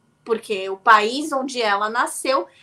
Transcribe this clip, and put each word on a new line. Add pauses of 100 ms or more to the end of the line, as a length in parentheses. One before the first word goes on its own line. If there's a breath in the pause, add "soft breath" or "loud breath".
(240)
porque
o
país
onde
ela
nasceu (160 soft breath)